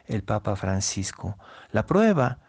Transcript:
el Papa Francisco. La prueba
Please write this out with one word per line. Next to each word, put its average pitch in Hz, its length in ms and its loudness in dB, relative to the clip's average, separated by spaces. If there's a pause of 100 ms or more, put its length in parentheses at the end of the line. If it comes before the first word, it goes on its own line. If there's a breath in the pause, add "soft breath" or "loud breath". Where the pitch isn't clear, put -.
el 104 180 -4
Papa 107 320 -2
Francisco. 95 840 -4 (340 loud breath)
La 110 140 0
prueba 165 520 4 (100)